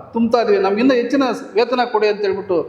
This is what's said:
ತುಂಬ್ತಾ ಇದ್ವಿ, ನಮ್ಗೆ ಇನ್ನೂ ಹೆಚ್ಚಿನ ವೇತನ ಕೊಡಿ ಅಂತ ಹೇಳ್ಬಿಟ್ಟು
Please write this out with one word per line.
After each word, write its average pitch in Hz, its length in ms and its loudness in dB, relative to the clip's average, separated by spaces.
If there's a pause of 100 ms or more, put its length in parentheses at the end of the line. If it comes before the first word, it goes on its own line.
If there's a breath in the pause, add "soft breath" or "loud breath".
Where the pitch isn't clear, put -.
(160)
ತುಂಬ್ತಾ 233 280 2
ಇದ್ವಿ, 202 140 2 (100)
ನಮ್ಗೆ 208 160 0
ಇನ್ನೂ 262 180 4
ಹೆಚ್ಚಿನ 269 260 0 (300)
ವೇತನ 240 340 0
ಕೊಡಿ 214 220 2
ಅಂತ 202 140 -8
ಹೇಳ್ಬಿಟ್ಟು 190 300 -2 (100)